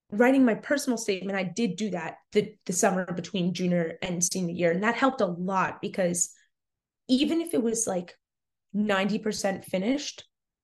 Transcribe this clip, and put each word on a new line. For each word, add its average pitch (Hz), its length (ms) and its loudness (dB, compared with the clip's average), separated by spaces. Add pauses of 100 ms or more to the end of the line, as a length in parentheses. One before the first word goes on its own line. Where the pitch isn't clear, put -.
(120)
writing 254 340 6
my 220 100 4
personal 269 420 0
statement, 196 400 -4
I 190 60 0
did 190 320 -2
do 214 160 -4
that 165 260 -6 (140)
the, - 240 0 (100)
the 185 80 -4
summer 185 380 2
between 180 420 -2
junior 175 480 0
and 175 220 -2
senior 175 320 -2
year. 175 160 2
And 185 120 0
that 233 120 2
helped 262 260 0
a 202 40 2
lot 180 560 -2
because 180 500 -2 (760)
even 302 340 2
if 330 120 -6
it 262 80 2
was, 226 260 0
like, 180 280 -4 (580)
ninety 202 460 0
percent 202 460 -4
finished 233 580 -4 (400)